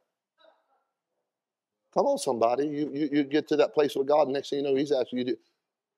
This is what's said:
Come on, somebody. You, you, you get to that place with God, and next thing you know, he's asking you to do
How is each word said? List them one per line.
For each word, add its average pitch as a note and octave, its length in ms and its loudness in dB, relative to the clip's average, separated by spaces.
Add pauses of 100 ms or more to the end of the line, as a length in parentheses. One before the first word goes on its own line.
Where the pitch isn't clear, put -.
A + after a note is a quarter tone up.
(1900)
Come G3 140 2
on, C#4 100 0
somebody. B2 500 0
You, D3 260 -4
you, C#3+ 200 -2
you C#3+ 100 4
get C#3 240 -2
to D3+ 80 0
that C#3+ 180 2
place D3 220 2
with C3+ 100 -2
God, D3 180 4
and C3 100 -2
next C#3 160 -6
thing C#3+ 100 -4
you C#3+ 60 -4
know, C3+ 100 0
he's C#3+ 160 0
asking D3 280 -2
you B2 60 -4
to B2+ 60 -4
do A2+ 60 -4 (600)